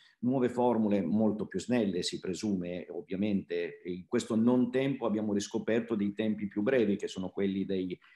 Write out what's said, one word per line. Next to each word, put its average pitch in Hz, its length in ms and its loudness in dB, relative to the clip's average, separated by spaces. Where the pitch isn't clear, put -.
nuove 123 280 2
formule 113 520 2
molto 104 460 2
più - 140 -6
snelle, 98 420 0
si - 160 -4
presume, 90 720 -4
ovviamente. 87 920 -2
In 90 240 -8
questo 120 260 0
non 120 340 4
tempo 131 380 0
abbiamo 107 260 0
riscoperto 110 640 0
dei 101 200 0
tempi 104 340 -2
più 104 140 -2
brevi, 110 340 2
che 107 100 -6
sono 92 240 -8
quelli 98 340 -2
dei, 92 320 -2